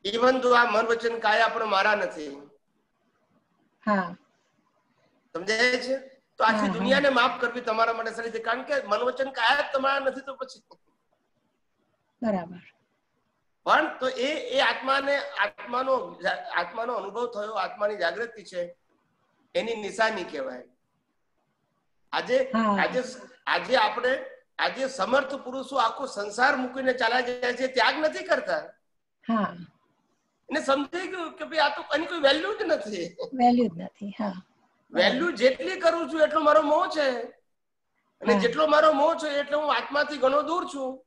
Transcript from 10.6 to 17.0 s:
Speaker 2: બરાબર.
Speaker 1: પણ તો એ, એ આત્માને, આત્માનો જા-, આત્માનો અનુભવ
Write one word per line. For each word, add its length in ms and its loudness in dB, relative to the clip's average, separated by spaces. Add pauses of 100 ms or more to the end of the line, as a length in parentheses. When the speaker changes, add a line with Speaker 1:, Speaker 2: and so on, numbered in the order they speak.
Speaker 2:
બરાબર. 520 -6 (920)
Speaker 1:
પણ 340 4
તો 100 -2
એ, 240 -2
એ 280 -2
આત્માને, 580 0
આત્માનો 1040 -4
જા-, 320 -4
આત્માનો 400 -4
અનુભવ 320 -6